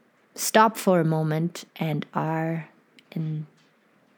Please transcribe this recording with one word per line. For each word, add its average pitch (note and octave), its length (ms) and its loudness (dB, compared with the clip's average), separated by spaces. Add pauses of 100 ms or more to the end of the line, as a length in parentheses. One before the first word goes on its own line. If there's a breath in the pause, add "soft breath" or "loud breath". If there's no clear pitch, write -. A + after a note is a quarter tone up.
(360)
stop A3 400 4
for F3+ 240 2
a D#3+ 60 2
moment D#3+ 580 -2 (140)
and D3+ 360 -4
are D#3+ 540 -4 (440)
in D#3 360 -6 (720)